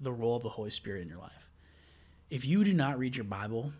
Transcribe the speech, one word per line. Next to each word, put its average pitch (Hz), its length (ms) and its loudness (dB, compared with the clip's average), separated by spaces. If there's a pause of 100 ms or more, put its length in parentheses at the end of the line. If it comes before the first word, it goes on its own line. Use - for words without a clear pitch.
the 135 120 -2
role 117 240 2
of 110 60 -2
the 110 80 -4
Holy 107 200 -6
Spirit 98 320 -6
in 85 60 -8
your 82 100 -14
life. - 300 -18 (800)
If 127 160 -4
you 190 200 6
do 196 80 6
not 143 260 4
read 127 180 0
your 117 80 -4
Bible 107 560 -4